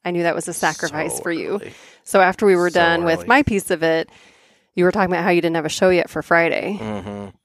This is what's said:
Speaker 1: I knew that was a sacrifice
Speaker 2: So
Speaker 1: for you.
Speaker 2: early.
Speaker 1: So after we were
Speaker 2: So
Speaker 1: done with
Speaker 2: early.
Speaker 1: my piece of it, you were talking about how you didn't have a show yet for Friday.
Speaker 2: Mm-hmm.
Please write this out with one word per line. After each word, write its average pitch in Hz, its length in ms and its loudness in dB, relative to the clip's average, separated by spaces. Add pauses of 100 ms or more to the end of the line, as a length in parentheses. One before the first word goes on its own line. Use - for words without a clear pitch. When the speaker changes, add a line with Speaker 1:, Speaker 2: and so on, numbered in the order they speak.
Speaker 1:
I 180 60 -4
knew 175 120 0
that 165 120 0
was 170 120 -6
a 175 60 -8
sacrifice 156 640 -4
Speaker 2:
So - 60 -12
Speaker 1:
for 175 80 -4
you. 151 240 -4
Speaker 2:
early. - 180 -12 (320)
Speaker 1:
So 196 160 2
after 185 240 2
we 196 100 6
were 175 140 2
Speaker 2:
So 175 100 0
Speaker 1:
done 170 240 2
with 165 160 2
Speaker 2:
early. 175 80 -10
Speaker 1:
my 262 160 4
piece 202 280 -2
of 165 120 0
it, 165 260 0 (680)
you 180 100 2
were 180 60 4
talking 185 200 0
about 170 140 0
how 196 60 4
you 170 100 4
didn't 165 160 -2
have 156 80 -4
a 156 40 -4
show 185 200 2
yet 180 200 2
for 156 120 -6
Friday. 170 600 0
Speaker 2:
Mm-hmm. 101 480 -10 (160)